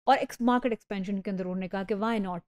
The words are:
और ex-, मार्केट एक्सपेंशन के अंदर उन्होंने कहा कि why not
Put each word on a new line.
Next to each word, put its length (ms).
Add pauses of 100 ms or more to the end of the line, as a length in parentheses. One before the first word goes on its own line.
और 100
ex-, 240
मार्केट 320
एक्सपेंशन 480
के 100
अंदर 120
उन्होंने 240
कहा 160
कि 100
why 320
not 220